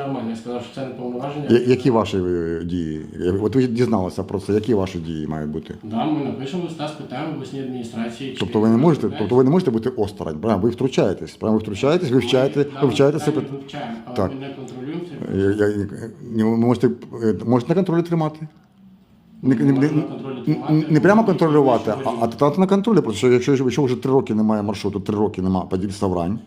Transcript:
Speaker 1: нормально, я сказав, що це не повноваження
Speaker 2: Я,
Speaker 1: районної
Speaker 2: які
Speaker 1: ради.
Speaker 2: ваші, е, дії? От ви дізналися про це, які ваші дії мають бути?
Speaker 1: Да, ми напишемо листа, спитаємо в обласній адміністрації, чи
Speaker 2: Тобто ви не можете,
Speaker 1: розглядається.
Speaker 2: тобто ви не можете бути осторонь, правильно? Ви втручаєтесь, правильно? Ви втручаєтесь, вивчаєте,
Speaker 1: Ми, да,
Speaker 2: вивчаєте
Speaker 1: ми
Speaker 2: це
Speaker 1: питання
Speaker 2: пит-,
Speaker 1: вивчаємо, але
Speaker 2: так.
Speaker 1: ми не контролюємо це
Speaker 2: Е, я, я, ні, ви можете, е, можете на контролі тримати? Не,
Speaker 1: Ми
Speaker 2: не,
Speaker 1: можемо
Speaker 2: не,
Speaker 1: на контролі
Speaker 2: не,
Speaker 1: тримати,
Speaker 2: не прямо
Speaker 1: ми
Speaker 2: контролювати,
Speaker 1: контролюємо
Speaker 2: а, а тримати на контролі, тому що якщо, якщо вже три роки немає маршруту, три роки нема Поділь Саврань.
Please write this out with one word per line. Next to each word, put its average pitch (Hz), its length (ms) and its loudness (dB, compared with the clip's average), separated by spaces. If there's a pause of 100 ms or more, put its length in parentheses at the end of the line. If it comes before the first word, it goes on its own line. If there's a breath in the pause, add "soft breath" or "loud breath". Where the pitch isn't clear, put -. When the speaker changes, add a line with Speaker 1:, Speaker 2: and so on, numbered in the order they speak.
Speaker 1:
нормально, 117 240 -6
я 113 60 -8
сказав, 120 280 -10
що - 100 -18
це 139 120 -8
не - 80 -12
повноваження 127 500 -8
Speaker 2:
Я, - 40 -8
Speaker 1:
районної 123 220 4
Speaker 2:
які 127 180 2
Speaker 1:
ради. 117 100 4
Speaker 2:
ваші, 101 180 0
е, 85 480 -2
дії? 80 420 -4 (360)
От 104 140 0
ви 127 100 4
дізналися 110 560 0
про 98 180 -4
це, 101 120 -4
які 107 220 2
ваші 90 240 0
дії 80 280 -6
мають 76 240 -6
бути? 78 320 -10
Speaker 1:
Да, 110 220 -4
ми 147 200 -2
напишемо 131 400 -6
листа, 151 240 -8
спитаємо 135 420 -10
в 143 40 -6
обласній 131 260 -10
адміністрації, 123 720 -8
чи - 80 -12
Speaker 2:
Тобто 107 200 0
ви 110 80 4
не 113 80 6
можете, 143 260 4
Speaker 1:
розглядається. 101 220 -2
Speaker 2:
тобто 104 120 2
ви 120 80 8
не 131 60 4
можете 180 200 4
бути 110 200 0
осторонь, 87 480 -4
правильно? 98 240 2
Ви 120 80 4
втручаєтесь, 117 680 -2
правильно? 110 220 2
Ви 101 40 -2
втручаєтесь, 135 480 0
вивчаєте, 131 500 2
Speaker 1:
Ми, 139 140 2
да, - 60 -4
Speaker 2:
вивчаєте 143 380 4
Speaker 1:
ми 143 60 -6
Speaker 2:
це 151 60 0
Speaker 1:
питання 147 220 -2
Speaker 2:
пит-, 139 80 -10
Speaker 1:
вивчаємо, 117 360 -10 (100)
але 127 100 -8
Speaker 2:
так. 180 180 0
Speaker 1:
ми 131 60 -10
не 135 140 -12
контролюємо 131 460 -10 (100)
це - 280 -6
Speaker 2:
Е, 98 200 2
я, 104 100 4
я, 104 420 -6 (220)
ні, 110 100 0
ви 113 140 2
можете, 117 340 4 (340)
е, 110 100 4 (120)
можете 117 240 2
на 170 40 4
контролі 170 280 2
тримати? 160 460 -4 (960)
Не, 131 120 4
Speaker 1:
Ми 147 100 0
Speaker 2:
не, 139 80 6
Speaker 1:
можемо 143 240 2
Speaker 2:
не, 147 60 2
Speaker 1:
на - 60 -6
контролі 127 280 -10 (100)
Speaker 2:
не, 151 80 2
Speaker 1:
тримати, 151 380 2
Speaker 2:
не 151 80 6
прямо 202 220 6
Speaker 1:
ми 226 40 2
Speaker 2:
контролювати, 147 680 4
Speaker 1:
контролюємо 113 300 -2
Speaker 2:
а, - 20 2
а 113 40 2
тримати 147 320 2
на 190 60 4
контролі, 196 340 4
тому 117 140 -2
що 127 180 2
якщо, 123 220 4
якщо 131 280 2
вже 127 140 2
три 131 160 -2
роки 117 220 2
немає 107 280 2
маршруту, 101 380 -4
три 104 160 -2
роки 101 260 0
нема 92 180 2
Поділь 95 300 -4
Саврань. 95 560 -2